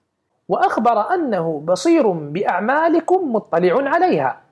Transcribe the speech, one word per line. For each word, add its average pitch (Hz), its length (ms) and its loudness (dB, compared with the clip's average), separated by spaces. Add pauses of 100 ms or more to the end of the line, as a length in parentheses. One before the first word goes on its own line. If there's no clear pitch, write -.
(480)
وأخبر 226 680 0
أنه 175 500 -2
بصير 226 460 2
بأعمالكم 247 1200 0
مطلع 208 580 0
عليها. 226 500 0 (120)